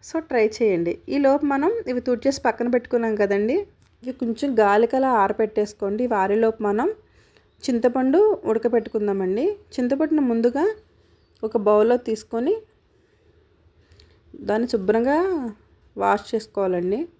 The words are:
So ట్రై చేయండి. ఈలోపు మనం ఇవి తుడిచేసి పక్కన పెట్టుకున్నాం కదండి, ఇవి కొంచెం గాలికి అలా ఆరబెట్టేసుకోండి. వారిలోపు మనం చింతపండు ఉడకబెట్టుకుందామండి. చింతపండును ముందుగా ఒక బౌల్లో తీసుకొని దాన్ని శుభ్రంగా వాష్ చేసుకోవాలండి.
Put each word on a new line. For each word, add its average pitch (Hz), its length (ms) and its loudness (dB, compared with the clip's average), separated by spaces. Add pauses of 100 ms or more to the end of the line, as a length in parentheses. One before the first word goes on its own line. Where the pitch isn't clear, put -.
So - 80 -8 (120)
ట్రై 240 140 2 (140)
చేయండి. 175 360 0 (220)
ఈలోపు 285 380 2
మనం 277 180 0 (200)
ఇవి 247 160 -2
తుడిచేసి 254 380 -2
పక్కన 233 300 -2
పెట్టుకున్నాం 240 460 -2
కదండి, 202 360 0 (460)
ఇవి 254 180 -10
కొంచెం 240 300 -4 (100)
గాలికి 214 380 4
అలా 262 120 2 (120)
ఆరబెట్టేసుకోండి. 208 880 -2
వారిలోపు 220 540 0
మనం 214 220 0 (760)
చింతపండు 262 540 2 (300)
ఉడకబెట్టుకుందామండి. 220 960 -2 (280)
చింతపండును 277 560 0
ముందుగా 240 340 0 (800)
ఒక 220 140 -2 (100)
బౌల్లో 214 320 4 (100)
తీసుకొని 233 460 -2 (2000)
దాన్ని 226 240 -2
శుభ్రంగా 226 440 2 (760)
వాష్ 202 360 0
చేసుకోవాలండి. 196 680 -2 (180)